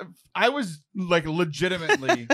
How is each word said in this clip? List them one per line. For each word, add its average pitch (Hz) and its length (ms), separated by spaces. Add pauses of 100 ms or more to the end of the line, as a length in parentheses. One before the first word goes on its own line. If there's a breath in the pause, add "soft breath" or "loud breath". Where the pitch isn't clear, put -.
(360)
I 214 140
was, 220 320 (140)
like, 175 300
legitimately, 160 1080